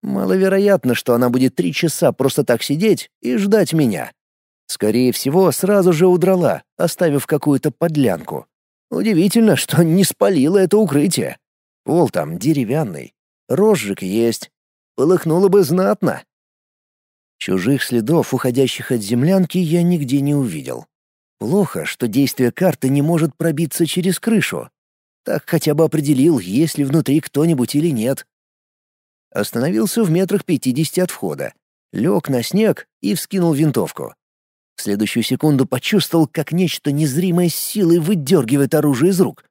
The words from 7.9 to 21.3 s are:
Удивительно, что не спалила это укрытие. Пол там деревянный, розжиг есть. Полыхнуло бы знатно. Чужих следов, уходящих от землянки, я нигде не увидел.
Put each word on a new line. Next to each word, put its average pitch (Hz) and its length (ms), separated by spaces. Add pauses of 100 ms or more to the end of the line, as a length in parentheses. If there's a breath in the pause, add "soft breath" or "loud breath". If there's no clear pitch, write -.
Удивительно, 208 640
что 147 300
не 170 180
спалила 185 560
это 190 200
укрытие. 147 600 (460)
Пол 156 240
там 82 300
деревянный, 117 760 (340)
розжиг 160 540
есть. 110 480 (460)
Полыхнуло 170 520
бы 196 140
знатно. 180 600 (1120)
Чужих 95 440
следов, 123 500
уходящих 127 600
от 117 100
землянки, 156 560
я 175 240
нигде 143 380
не 143 140
увидел. 76 520 (520)